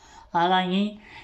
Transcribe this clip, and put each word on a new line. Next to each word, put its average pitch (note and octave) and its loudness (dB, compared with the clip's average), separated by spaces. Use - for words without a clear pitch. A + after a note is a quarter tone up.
ಹಾಗಾಗಿ F#3 2